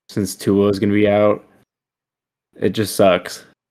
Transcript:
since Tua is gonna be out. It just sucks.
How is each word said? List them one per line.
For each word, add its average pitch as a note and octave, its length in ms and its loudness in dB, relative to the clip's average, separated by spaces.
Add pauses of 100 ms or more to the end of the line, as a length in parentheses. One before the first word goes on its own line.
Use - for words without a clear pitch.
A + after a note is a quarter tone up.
(100)
since G2+ 260 -6
Tua G2+ 320 2
is G2 100 -2
gonna G2+ 140 0
be G#2 160 2
out. G#2 340 0 (1160)
It G2+ 100 0
just G2+ 240 -4
sucks. - 520 0 (240)